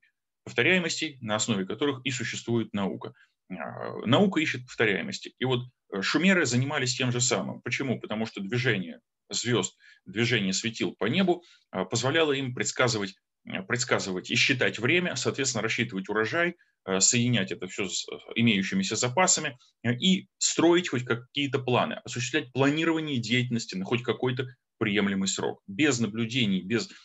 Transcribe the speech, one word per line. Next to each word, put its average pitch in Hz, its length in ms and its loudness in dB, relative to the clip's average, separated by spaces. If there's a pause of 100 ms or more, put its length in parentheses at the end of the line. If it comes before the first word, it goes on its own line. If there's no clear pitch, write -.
(440)
Повторяемостей, 156 800 0
на 107 140 0
основе 101 300 0
которых 127 380 -2
и 143 80 -2
существует 113 600 -2
наука. 95 400 -4 (360)
А, 60 560 -8
наука 165 340 4
ищет - 260 -2
повторяемости. - 720 -2
И 123 60 0
вот, 127 160 0 (320)
э, 95 80 -2
шумеры 175 440 4
занимались 127 500 0
тем 127 160 0
же 123 80 -2
самым. - 420 0
Почему? 123 380 -2
Потому 110 260 -4
что 107 160 -8
движение 98 580 -2 (300)
звезд, 107 460 0 (300)
движение 104 480 0
светил 110 440 -2
по - 80 -2
небу, 175 380 2 (280)
а, 92 140 -2
позволяло 143 460 2
им 135 220 -4
предсказывать, 110 600 -2 (320)
э, 87 160 -8
предсказывать 98 680 -2
и 120 60 0
считать 117 420 2
время, 165 380 0
соответственно, 120 460 -2
рассчитывать 98 480 -4
урожай, 147 460 0 (300)
э, 95 140 0
соединять 120 520 2
это - 160 -8
все 98 200 -4
с, - 220 -6
э, - 60 -10 (200)
имеющимися 98 600 2
запасами, 147 640 0 (260)
э, 120 100 2
и 175 340 2 (100)
строить 170 520 4
хоть 127 160 -2
какие-то 131 540 -2
планы, 113 340 2 (100)
осуществлять - 480 -4
планирование 151 680 2
деятельности 123 560 0
на 92 100 -4
хоть 123 180 0
какой-то 127 420 -2 (320)
приемлемый 98 500 2
срок. - 400 -4
Без 123 320 2
наблюдений, 110 640 0
без 101 280 -2 (140)